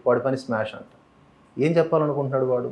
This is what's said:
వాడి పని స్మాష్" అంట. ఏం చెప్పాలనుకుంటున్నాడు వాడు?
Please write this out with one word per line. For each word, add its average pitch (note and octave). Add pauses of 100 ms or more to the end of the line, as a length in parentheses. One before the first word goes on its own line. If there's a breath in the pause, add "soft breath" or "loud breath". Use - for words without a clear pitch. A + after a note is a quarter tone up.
వాడి A#2+
పని C3+
స్మాష్" A2
అంట. - (720)
ఏం D#3+
చెప్పాలనుకుంటున్నాడు D3
వాడు? B2+